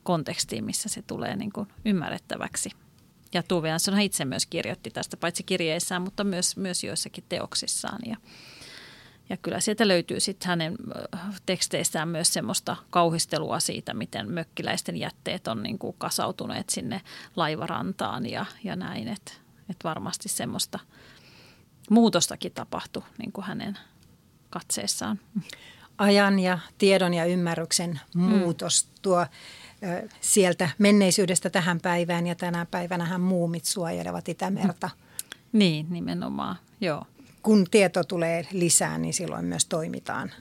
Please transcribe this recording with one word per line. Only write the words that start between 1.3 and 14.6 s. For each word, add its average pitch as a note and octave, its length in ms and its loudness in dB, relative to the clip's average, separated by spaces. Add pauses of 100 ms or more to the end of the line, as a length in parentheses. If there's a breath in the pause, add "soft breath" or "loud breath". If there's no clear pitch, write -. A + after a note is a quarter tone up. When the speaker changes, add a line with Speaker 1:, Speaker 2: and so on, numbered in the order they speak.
Speaker 1:
niin G3+ 160 -6
kuin G3+ 160 -8 (160)
ymmärrettäväksi. - 840 -2 (640)
Ja F3 80 0
Tove E3 260 0
Janssonhan F#3+ 340 2
itse F#3 220 0
myös - 220 -2
kirjoitti E3+ 440 -6
tästä, - 260 -8
paitsi F3 260 -4
kirjeissään, F3 600 -2
mutta G3 220 -4
myös, F#3 320 0
myös F#3 280 -4
joissakin - 440 -8
teoksissaan. - 760 -4
Ja, - 100 -6 (1120 loud breath)
ja F#3 80 -6
kyllä - 240 -4
sieltä G#3+ 280 2
löytyy E3+ 320 2
sit - 240 -4
hänen, E3+ 320 0 (200)
ö, - 200 -10 (300)
teksteissään E3 600 -2
myös E3 240 0
semmoista B2 440 -2 (140)
kauhistelua E3 680 2
siitä, - 340 -4
miten - 360 -6
mökkiläisten - 680 -4